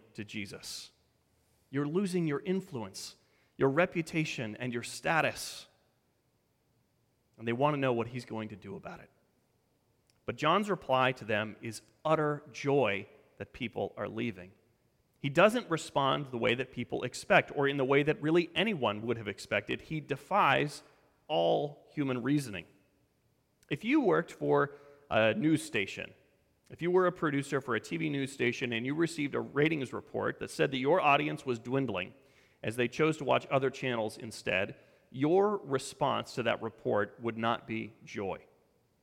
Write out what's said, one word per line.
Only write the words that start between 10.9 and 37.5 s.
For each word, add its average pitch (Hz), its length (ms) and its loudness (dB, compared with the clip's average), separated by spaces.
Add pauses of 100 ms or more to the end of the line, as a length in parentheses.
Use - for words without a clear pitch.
to 120 120 -16
them 107 380 -2
is 113 180 -8 (240)
utter 151 380 0 (100)
joy 113 540 2 (320)
that - 140 -12
people 107 440 -6
are 107 100 -4
leaving. 101 440 -6 (680)
He 143 100 -4
doesn't 190 400 4
respond 143 580 0
the 127 100 -6
way 113 160 4
that 127 180 -4
people - 320 -6
expect, - 520 2
or 143 120 2
in 139 100 0
the 139 60 2
way 139 200 4
that 147 180 0
really 165 320 2
anyone 139 480 0
would 113 160 -2
have 110 100 -10
expected. 104 540 -2
He 160 180 -6
defies 143 840 2 (440)
all 156 640 0
human 131 300 -2
reasoning. 123 440 -2 (1040)
If 147 140 -4
you 254 160 2
worked 170 320 2
for 143 440 2 (340)
a 110 240 4
news 151 300 2
station, - 500 -4 (560)
if - 140 -12
you 175 80 0
were 180 160 6
a 175 40 2
producer 139 500 0
for 127 140 -2
a 110 40 2
T 165 180 -6
V 160 120 -2
news 135 220 -4
station 123 420 0
and 113 120 -2
you 135 80 -2
received 160 400 -2
a 120 80 0
ratings 135 500 0
report 110 480 -4
that 113 120 -8
said 156 200 2
that 135 60 -2
your 139 240 2
audience 147 460 2
was 123 100 -2
dwindling 110 560 -2 (480)
as 113 140 -4
they 120 120 2
chose 156 300 0
to 151 60 -8
watch 127 260 2
other 135 220 2
channels 117 460 -2
instead, 101 580 -2 (400)
your 190 420 4
response 135 760 -2
to - 80 -4
that 113 220 0
report 107 580 -2
would 113 160 -4
not 113 300 -2